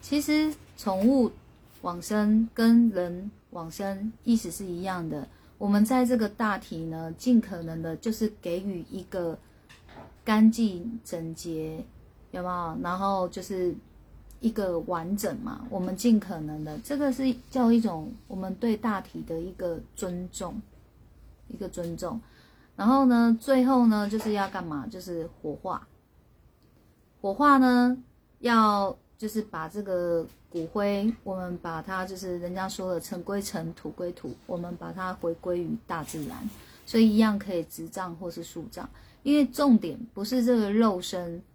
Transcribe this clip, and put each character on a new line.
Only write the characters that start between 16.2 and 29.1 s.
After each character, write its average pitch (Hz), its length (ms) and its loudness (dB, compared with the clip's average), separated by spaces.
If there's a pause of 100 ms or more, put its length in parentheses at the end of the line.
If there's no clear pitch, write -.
可 185 200 -8
能 151 220 -6
的， 151 220 -8
这 285 120 -4
个 277 140 2
是 262 240 0 (160)
叫 240 220 4
一 233 80 8
种 170 320 -4 (140)
我 190 100 -12
们 185 200 -6
对 226 200 0
大 208 240 -2
体 165 220 -12
的 165 180 -6
一 180 120 -8
个 170 280 -6 (160)
尊 180 340 -6
重， 190 300 -8 (880)
一 - 80 -12
个 185 120 -8
尊 170 280 -8
重。 185 240 -6 (560)
然 202 100 0
后 269 200 6
呢， 233 340 6
最 262 240 4
后 254 240 6
呢， 208 200 2
就 214 100 -2
是 214 160 -2
要 196 140 0
干 185 160 -8
嘛？ 147 240 -6
就 185 120 -12
是 170 280 -8 (140)
火 143 180 -6
化。 - 280 -8 (1300)
火 196 140 -2
化 285 220 8
呢， 247 400 6 (420)
要 214 580 4 (200)